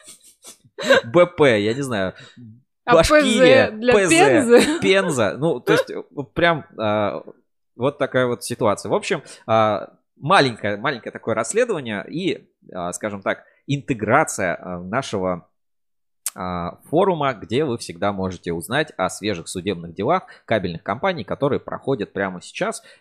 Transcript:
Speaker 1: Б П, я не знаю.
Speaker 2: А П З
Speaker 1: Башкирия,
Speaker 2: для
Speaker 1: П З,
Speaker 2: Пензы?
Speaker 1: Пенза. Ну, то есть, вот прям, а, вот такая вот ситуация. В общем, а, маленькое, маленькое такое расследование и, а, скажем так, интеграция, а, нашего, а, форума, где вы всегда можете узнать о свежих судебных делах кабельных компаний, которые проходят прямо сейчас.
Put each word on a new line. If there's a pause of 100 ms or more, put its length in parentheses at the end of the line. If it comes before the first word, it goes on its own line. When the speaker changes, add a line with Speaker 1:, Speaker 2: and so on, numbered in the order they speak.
(1040)
Speaker 1:
Б
П,
я
не
знаю. (720)
Speaker 2:
А
П
З
Speaker 1:
Башкирия,
Speaker 2:
для
Speaker 1:
П
З,
Speaker 2:
Пензы?
Speaker 1:
Пенза.
Ну,
то
есть, (180)
вот
прям, (140)
а, (540)
вот
такая
вот
ситуация.
В
общем, (240)
а, (240)
маленькое,
маленькое
такое
расследование
и, (240)
а,
скажем
так, (240)
интеграция,
а,
нашего, (880)
а, (100)
форума,
где
вы
всегда
можете
узнать
о
свежих
судебных
делах (220)
кабельных
компаний,
которые
проходят
прямо
сейчас. (180)